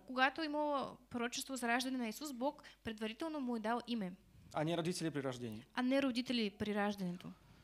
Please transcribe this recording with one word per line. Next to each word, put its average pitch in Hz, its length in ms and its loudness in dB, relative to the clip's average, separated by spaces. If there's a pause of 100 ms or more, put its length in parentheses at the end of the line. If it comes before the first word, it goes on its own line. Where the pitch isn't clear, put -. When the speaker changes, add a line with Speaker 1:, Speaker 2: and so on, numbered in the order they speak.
Speaker 1:
Когато 262 360 2
имало 294 540 0 (140)
пророчество 240 460 -4
за 240 120 -2
раждане 254 300 2
на 233 100 -2
Исус, 285 240 -6
Бог 262 300 -2 (220)
предварително 226 560 -4
му 240 160 0
е 226 40 -4
дал 226 260 2
име. 202 260 -2 (420)
Speaker 2:
А 156 100 4
не 165 120 4
родители 165 340 2
при 139 120 0
рождении. 120 520 -4
Speaker 1:
А 247 80 2
не 262 200 6
родители 247 480 2
при 208 240 -2
раждането. 196 540 0 (360)